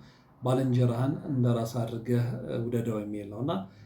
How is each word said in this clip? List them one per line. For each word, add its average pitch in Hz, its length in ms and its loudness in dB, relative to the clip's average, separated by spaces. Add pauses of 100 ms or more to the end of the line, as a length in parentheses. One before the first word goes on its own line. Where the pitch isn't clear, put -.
(420)
«ባልንጀራህን 127 720 2 (120)
እንደ 123 260 2
ራስ 113 220 -2
አድርገህ፣ 120 500 0 (160)
እ፣ 131 180 -4
ውደደው» 117 400 0
የሚል 104 300 -6
ነው። 104 120 -8
እና 147 120 0 (340)